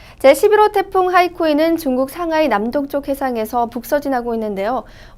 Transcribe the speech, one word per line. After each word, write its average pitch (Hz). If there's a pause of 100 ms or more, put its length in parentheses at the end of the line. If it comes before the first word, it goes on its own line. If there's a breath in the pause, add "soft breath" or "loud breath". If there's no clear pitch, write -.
(200 loud breath)
제십일 415
호 427
태풍 370
하이코이는 330
중국 269
상하이 311
남동쪽 277
해상에서 247
북서진하고 240
있는데요. 214 (320 loud breath)